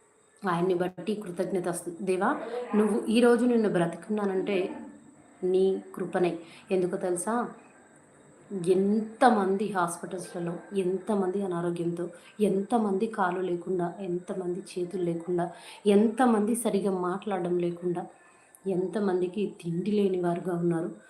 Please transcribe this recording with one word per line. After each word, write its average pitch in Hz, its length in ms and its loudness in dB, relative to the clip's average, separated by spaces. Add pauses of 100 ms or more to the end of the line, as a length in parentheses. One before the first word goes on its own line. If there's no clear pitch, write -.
(500)
ఆయన్ని 175 240 2
బట్టి 180 400 -2
కృతజ్ఞత 180 540 -4
వస్తుంది. 175 340 -6
దేవా, 190 280 0 (440)
నువ్వు 214 320 2
ఈరోజు 240 380 6
నిన్ను 233 240 4
బ్రతికున్నానంటే 190 880 0 (880)
నీ 190 380 2 (120)
కృపనే. 175 440 0 (320)
ఎందుకో 185 260 2
తెలుసా, 180 380 -2 (1300)
ఎంతమంది 202 1040 4
హాస్పిటల్స్లలో, 175 840 -4 (220)
ఎంతమంది 190 680 0
అనారోగ్యంతో, 170 680 -2 (320)
ఎంతమంది 196 680 2
కాలు 185 340 -2
లేకుండా, 175 600 -2
ఎంతమంది 180 600 -6
చేతులు 180 420 -6
లేకుండా, 170 480 -2 (360)
ఎంతమంది 220 680 4
సరిగా 202 440 0
మాట్లాడడం 180 600 -2
లేకుండా, 175 480 -2 (600)
ఎంతమందికి 185 880 0 (100)
తిండి 175 260 -2
లేని 196 300 2
వారుగా 175 340 -2
ఉన్నారు. 170 360 0 (200)